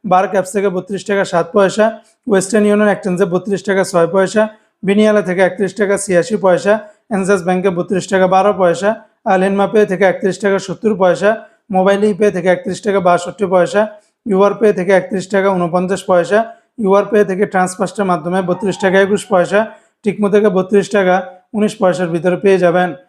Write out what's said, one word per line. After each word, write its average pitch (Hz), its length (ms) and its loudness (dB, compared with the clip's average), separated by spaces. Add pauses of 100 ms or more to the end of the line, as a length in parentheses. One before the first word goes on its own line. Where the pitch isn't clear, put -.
(100)
বার্ক 185 240 2
অ্যাপস 185 200 -2
থেকে 202 220 0
বত্রিশ 185 320 -8
টাকা 196 240 0
সাত 170 140 0 (100)
পয়সা, 196 280 2 (460)
ওয়েস্টার্ন 196 360 2
ইউনিয়ন 208 280 2
এক্সচেঞ্জে 190 380 -2
বত্রিশ 180 360 -4
টাকা 190 220 0
ছয় 170 240 2
পয়সা, 190 280 2 (400)
বিনিয়ালা 208 460 2
থেকে 185 200 0
একত্রিশ 185 320 -4
টাকা 196 140 0 (100)
ছিয়াশি 175 400 0
পয়সা, 190 280 2 (420)
এনজাস 190 320 0
ব্যাংকে 185 320 0
বত্রিশ 180 340 -4
টাকা 185 220 4
বারো 190 260 4
পয়সা, 180 300 2 (420)
আল 190 140 2
হিন্মা 196 260 0
পে 214 80 4 (100)
থেকে 185 220 0
একত্রিশ 180 300 -4
টাকা 196 240 0
সত্তর 202 260 -4 (100)
পয়সা, 185 280 2 (440)
মোবাইল 196 260 2 (100)
ই - 100 -4
পে 208 60 2 (100)
থেকে 180 180 -2
একত্রিশ 180 320 -6
টাকা 196 220 0
বাষট্টি 175 460 -2
পয়সা, 185 280 2 (480)
ইউআর 196 300 2
পে 220 80 4 (100)
থেকে 185 220 0
একত্রিশ 185 320 -6
টাকা 196 240 2
ঊনপঞ্চাশ 180 540 -2
পয়সা, 180 280 2 (440)
ইউআর 196 280 2
পে 220 80 2 (120)
থেকে 190 220 -2
ট্রান্সফাস্টের 185 580 -2
মাধ্যমে 170 380 -2
বত্রিশ 180 340 -4
টাকা 190 220 2
একুশ 190 180 -2 (100)
পয়সা, 180 280 2 (420)
টিকমো 202 320 -2
থেকে 208 220 4
বত্রিশ 185 300 0 (100)
টাকা 185 200 2 (400)
উনিশ 208 240 -2
পয়সার 180 340 0
ভিতরে 175 300 -2
পেয়ে 190 200 4
যাবেন। 175 240 2 (200)